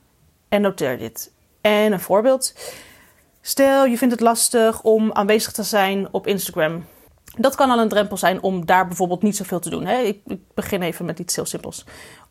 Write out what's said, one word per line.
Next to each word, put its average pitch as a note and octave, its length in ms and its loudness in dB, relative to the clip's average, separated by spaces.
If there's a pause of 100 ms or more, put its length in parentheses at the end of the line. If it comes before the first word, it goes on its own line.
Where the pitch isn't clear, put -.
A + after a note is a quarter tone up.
(500)
En G3+ 120 2
noteer E3+ 360 0
dit. A#2 340 -12 (300)
En G#3 300 2
een F#3 80 0
voorbeeld. A#3 560 0 (840)
Stel, C4+ 440 4
je A#3+ 120 2
vindt A#3+ 160 2
het A3+ 100 -4
lastig A3+ 580 2
om A3 300 2
aanwezig G#3+ 400 2
te A3 120 -6
zijn G3 480 0
op F#3+ 160 -4
Instagram. F3 580 -2 (520)
Dat A#3 180 0
kan C4+ 140 2
al A#3+ 100 2
een A3+ 100 2
drempel G3+ 280 -2
zijn G3 240 0
om F#3 240 -2
daar F#3 220 4
bijvoorbeeld F3 340 -2
niet G#3 140 0
zoveel F3+ 240 -6
te E3+ 100 -10
doen, E3 160 -6
hè? E3+ 120 -2
Ik, G3 280 -4
ik F#3 140 -10 (140)
begin G3 280 -4
even F3 240 -6
met E3 140 -8
iets - 160 -6
heel F#3 100 -4
simpels. - 400 -12 (460)